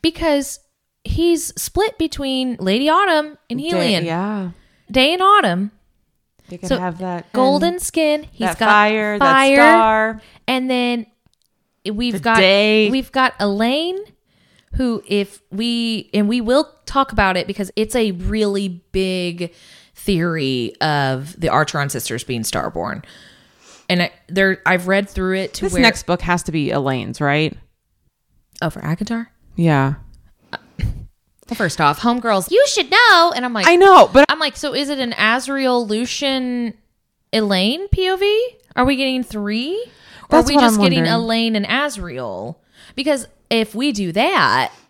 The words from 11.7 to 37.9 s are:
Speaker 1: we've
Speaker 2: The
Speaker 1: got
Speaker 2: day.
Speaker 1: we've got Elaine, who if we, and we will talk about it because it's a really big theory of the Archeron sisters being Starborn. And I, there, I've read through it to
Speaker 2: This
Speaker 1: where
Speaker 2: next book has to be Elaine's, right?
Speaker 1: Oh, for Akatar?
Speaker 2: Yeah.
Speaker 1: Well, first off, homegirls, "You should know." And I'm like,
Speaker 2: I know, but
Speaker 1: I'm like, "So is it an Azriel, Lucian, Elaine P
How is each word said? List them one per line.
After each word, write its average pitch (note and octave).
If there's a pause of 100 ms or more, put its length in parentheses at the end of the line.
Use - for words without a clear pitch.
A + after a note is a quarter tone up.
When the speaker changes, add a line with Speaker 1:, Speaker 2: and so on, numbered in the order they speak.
Speaker 1:
we've A3+
Speaker 2:
The F3+
Speaker 1:
got A3+
Speaker 2:
day. G#3
Speaker 1:
we've C4
got C4
Elaine, B3 (760)
who A#3+
if G3+ (100)
we, A#3
and G#3
we A#3+
will C4 (160)
talk C4+
about G3
it F3+
because G3
it's G#3+
a A3+
really G3 (240)
big F3+ (400)
theory D#3+
of C#3+
the D#3+
Archeron C#3+
sisters A#2+
being A#2
Starborn. - (840)
And F3+
I, - (180)
there, F#3+
I've F3+
read G3
through F#3
it F#3+
to -
Speaker 2:
This F#3
Speaker 1:
where F3+
Speaker 2:
next A3+
book F3
has F3
to D#3+
be D3
Elaine's, C3
right? D3 (1040)
Speaker 1:
Oh, E3
for -
Akatar? G#3+ (300)
Speaker 2:
Yeah. C#3+ (840)
Speaker 1:
Well, -
first F3
off, D3
homegirls, A#3
"You A#4
should E4+
know." F#4
And B3
I'm B3
like, G#3
Speaker 2:
I E4+
know, F4+
but C#4
Speaker 1:
I'm D4+
like, D4+
"So C#4+
is C#4
it C#4+
an A#3+
Azriel, B3+
Lucian, B3 (600)
Elaine A3
P F#4